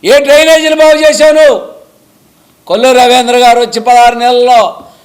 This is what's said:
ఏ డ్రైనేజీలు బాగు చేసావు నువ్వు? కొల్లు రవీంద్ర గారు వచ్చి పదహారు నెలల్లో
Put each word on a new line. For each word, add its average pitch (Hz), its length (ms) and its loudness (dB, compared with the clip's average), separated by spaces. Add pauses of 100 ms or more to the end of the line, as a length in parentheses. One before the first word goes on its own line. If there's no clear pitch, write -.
ఏ 247 140 2
డ్రైనేజీలు 311 560 0
బాగు 311 240 2
చేసావు 302 340 0
నువ్వు? 294 300 0 (1040)
కొల్లు 233 260 -2
రవీంద్ర 247 440 0
గారు 240 240 2
వచ్చి 233 200 -6
పదహారు 240 340 2
నెలల్లో 247 680 -2 (220)